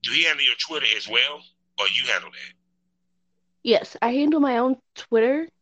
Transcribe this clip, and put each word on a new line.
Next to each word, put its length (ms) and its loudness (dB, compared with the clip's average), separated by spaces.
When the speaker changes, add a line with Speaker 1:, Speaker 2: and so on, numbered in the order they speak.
Speaker 1:
do 100 -4
he 120 2
handle 200 2
your 120 2
Twitter 300 -4
as 120 -10
well, 340 -2
or 100 0
you 180 -2
handle 240 -2
that? 220 -18
Speaker 2:
Yes, 380 0
I 120 0
handle 280 2
my 180 2
own 180 0
Twitter 540 0